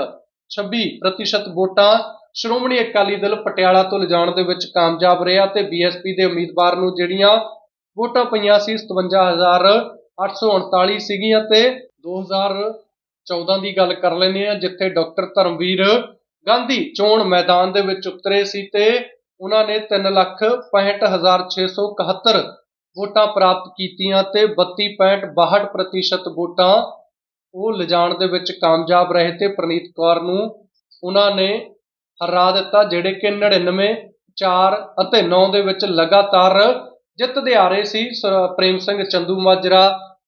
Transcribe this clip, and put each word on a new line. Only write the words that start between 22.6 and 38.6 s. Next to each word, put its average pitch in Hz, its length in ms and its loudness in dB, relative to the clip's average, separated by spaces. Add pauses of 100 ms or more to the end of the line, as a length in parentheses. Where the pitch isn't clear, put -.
ਵੋਟਾਂ 208 300 0
ਪ੍ਰਾਪਤ 190 400 -2
ਕੀਤੀਆਂ 190 560 -4
ਤੇ 208 220 0
ਬੱਤੀ 202 500 -2
ਪੁਆਇੰਟ 190 300 2
ਬਾਹਠ 156 480 0
ਪ੍ਰਤੀਸ਼ਤ 185 540 -4
ਵੋਟਾਂ 175 640 0 (640)
ਉਹ 214 180 -4
ਲਿਜਾਣ 175 440 -2
ਦੇ 185 100 -2
ਵਿੱਚ 180 240 -4
ਕਾਮਯਾਬ 175 600 2
ਰਹੇ 175 200 2
ਤੇ 185 160 -2
ਪ੍ਰਨੀਤ 170 360 -4 (120)
ਕੌਰ 170 260 2
ਨੂੰ 196 460 -6 (360)
ਉਹਨਾਂ 196 320 2
ਨੇ 196 360 -4 (540)
ਹਰਾ 180 260 2
ਦਿੱਤਾ, 202 320 2
ਜਿਹੜੇ 175 300 -2
ਕਿ 202 160 -2
ਨੜਿਨਵੇਂ, 202 640 0 (400)
ਚਾਰ 190 640 0
ਅਤੇ 220 200 2
ਨੌਂ 185 280 4
ਦੇ 202 120 2
ਵਿੱਚ 190 240 -2
ਲਗਾਤਾਰ 190 1000 4 (320)
ਜਿੱਤਦੇ 254 380 -2
ਆ 190 120 6
ਰਹੇ 196 160 0
ਸੀ। 220 300 -4
ਸ-, - 120 -8 (320)
ਪ੍ਰੇਮ 185 200 2